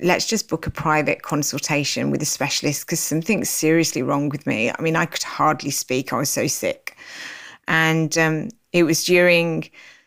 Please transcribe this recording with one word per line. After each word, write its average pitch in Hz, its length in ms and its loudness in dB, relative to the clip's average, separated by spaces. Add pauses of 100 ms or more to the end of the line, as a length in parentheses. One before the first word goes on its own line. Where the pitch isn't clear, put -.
let's 175 240 2
just - 220 -2
book - 180 -4
a - 40 -4
private - 520 0
consultation 143 880 -2
with 143 100 0
a 151 60 -2
specialist - 600 -2
'cause 170 120 -2
something's 160 500 -2
seriously 160 540 2
wrong 143 260 0
with 143 160 -6
me." 117 260 0
I - 120 -6
mean, 160 140 0
I 165 100 2
could - 160 -8
hardly 147 480 0
speak. 131 420 -2
I 127 60 -2
was 117 100 0
so 127 200 0
sick. - 480 -4 (720)
And, 160 500 2
um, 160 300 2 (240)
it 175 100 4
was 160 220 2
during 170 680 4 (360)